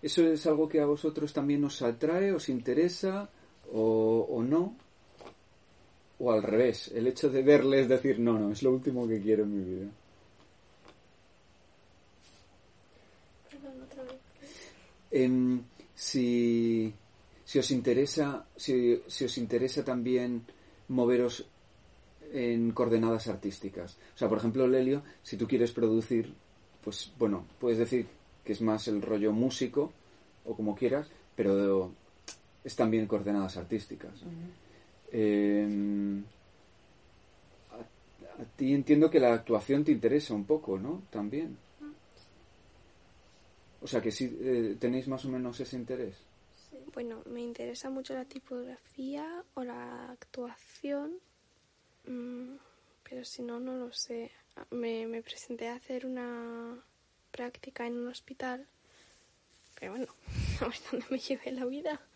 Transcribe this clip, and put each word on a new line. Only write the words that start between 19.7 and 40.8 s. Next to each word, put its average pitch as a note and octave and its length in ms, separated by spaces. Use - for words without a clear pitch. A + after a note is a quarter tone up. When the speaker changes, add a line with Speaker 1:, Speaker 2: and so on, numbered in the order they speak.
Speaker 1:
también B2 600
moveros B2 580
en A#2 400
coordenadas A2+ 560
artísticas. F#2+ 680
O - 40
sea, A2+ 100
por G#2 100
ejemplo, A#2 280
Lelio, C3 360
si - 140
tú A2+ 100
quieres A#2 260
producir, A2+ 600
pues, - 360
bueno, G2+ 280
puedes A#2 180
decir A#2 280
que G#2+ 80
es G#2 80
más A2 280
el G#2 140
rollo G#2+ 300
músico, B2+ 600
o A2+ 120
como G#2 180
quieras, B2+ 340
pero G2 560
es C3 120
también A2+ 300
coordenadas G2+ 500
artísticas. - 680
Speaker 3:
Ujú. E3+ 80
Speaker 1:
Em, G2+ 1080
a, - 720
a - 20
ti C3+ 180
entiendo D3 360
que D#3 100
la A#2+ 120
actuación A#2 520
te D#3 80
interesa A#2+ 420
un G#2 100
poco, G#2+ 340
¿no? D3+ 320